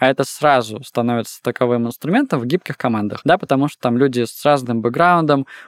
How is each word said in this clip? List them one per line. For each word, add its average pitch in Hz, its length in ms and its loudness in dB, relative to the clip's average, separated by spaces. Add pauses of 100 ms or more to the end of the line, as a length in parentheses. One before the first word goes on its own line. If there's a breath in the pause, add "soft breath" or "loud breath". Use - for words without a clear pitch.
а 131 80 4
это 135 160 2
сразу 127 580 0
становится 120 580 -4
таковым 120 460 -2
инструментом 170 540 -2
в 117 60 -4
гибких 147 300 -4
командах, 104 480 -2
да, 170 140 4
потому 139 300 0
что - 120 -16
там 120 160 0
люди 123 280 2
с - 200 -6
разным 127 360 2
бэкграундом, 147 680 2 (220 loud breath)